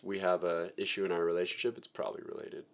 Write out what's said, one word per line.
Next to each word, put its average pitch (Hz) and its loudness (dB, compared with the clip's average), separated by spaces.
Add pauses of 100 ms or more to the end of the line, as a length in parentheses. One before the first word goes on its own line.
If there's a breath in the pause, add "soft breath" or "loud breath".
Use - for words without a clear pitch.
we 98 -2
have 90 4
a 85 0
issue 98 0
in 92 0
our 85 4
relationship, 90 0
it's - -14
probably - -6
related. - -10